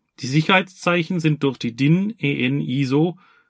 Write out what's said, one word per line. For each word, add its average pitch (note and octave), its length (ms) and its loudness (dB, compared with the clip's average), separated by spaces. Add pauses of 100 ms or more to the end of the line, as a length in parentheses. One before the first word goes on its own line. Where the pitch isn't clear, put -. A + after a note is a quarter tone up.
(200)
Die B2 80 -8
Sicherheitszeichen F3 920 0
sind D#3 240 0
durch C3+ 140 0
die A#2 180 -8
din E3+ 420 2
E C#3 280 -2
N C#3 160 -2
iso C#3 580 0 (300)